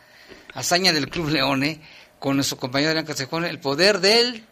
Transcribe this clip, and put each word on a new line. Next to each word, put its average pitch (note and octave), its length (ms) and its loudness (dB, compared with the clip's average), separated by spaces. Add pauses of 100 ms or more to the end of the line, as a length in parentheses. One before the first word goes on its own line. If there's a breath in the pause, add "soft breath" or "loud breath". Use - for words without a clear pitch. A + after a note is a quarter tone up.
(560 loud breath)
hazaña F3 360 2
del C#3+ 180 0
Club E3 200 -2
León, C#3 340 2
¿eh? D#3 160 -4 (380 loud breath)
Con C#3 180 0
nuestro C#3 220 0
compañero C#3 320 0
Adrián D#3+ 160 0
Castejón, D3+ 400 -4
el E3 140 -6
poder F3 400 0
del A3+ 520 2